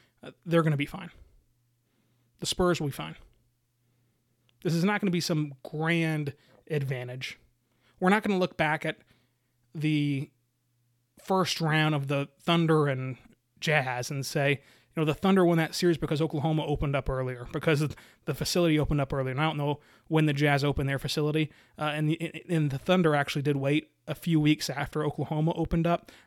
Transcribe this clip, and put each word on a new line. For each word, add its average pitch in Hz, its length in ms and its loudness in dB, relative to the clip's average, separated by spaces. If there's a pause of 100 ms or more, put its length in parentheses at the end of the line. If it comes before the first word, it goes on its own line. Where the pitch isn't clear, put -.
(220)
Uh, - 80 -16 (140)
they're 165 180 2
gonna 156 140 2
be 139 100 -2
fine. - 240 -14 (1300)
The - 60 -8
Spurs 180 340 0
will 151 80 -2
be 135 40 -6
fine. 156 240 -12 (1500)
This 165 120 0
is 170 100 2
not 208 160 2
gonna 196 100 0
be 175 100 0
some 151 420 -2
grand 160 720 -2 (360)
advantage. 127 680 -6 (640)
We're 185 100 4
not 208 120 4
gonna 208 160 0
look 180 200 0
back 156 260 0
at 156 140 -6 (760)
the 147 560 -2 (920)
first 185 400 0
round 156 320 2
of 139 140 -2
the 139 200 -2 (140)
Thunder 160 460 4
and 131 280 -4 (440)
Jazz 127 500 -2
and 139 160 -6
say, 143 340 0 (340)
you 160 60 -4
know, 160 40 2
the 151 100 0
Thunder 190 300 4
won 170 140 4
that 151 160 -2
series 170 240 2
because 151 240 -2
Oklahoma 156 440 -2
opened 147 280 -2
up 139 140 -2
earlier, 127 440 -6
because 156 320 2 (420)
the 156 80 -4
facility 165 440 2
opened 147 220 0
up 135 120 -2
earlier. 131 200 -2
And 131 80 -2
I 156 40 2
don't 156 120 0
know 147 240 -2 (260)
when 156 200 2
the 147 60 2
Jazz 143 300 2
opened 139 260 0
their 139 100 -2
facility, 151 520 -2 (280)
uh, 151 160 -4
and 151 160 0
the, 165 380 -6
and 160 220 0
the 135 80 -4
Thunder 180 360 4
actually 143 280 -2
did 147 140 2
wait 143 340 0 (160)
a 156 80 -4
few 165 240 2
weeks 151 320 2
after 151 340 -4
Oklahoma 156 520 0
opened 165 300 0
up. - 260 0 (140)